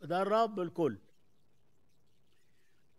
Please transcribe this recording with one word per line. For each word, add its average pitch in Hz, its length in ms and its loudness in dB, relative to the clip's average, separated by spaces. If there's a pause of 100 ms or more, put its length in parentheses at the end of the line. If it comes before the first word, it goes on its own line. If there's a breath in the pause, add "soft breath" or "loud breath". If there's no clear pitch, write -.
ده 175 200 -2
الرب 214 380 2
الكل. 160 380 -2 (2000)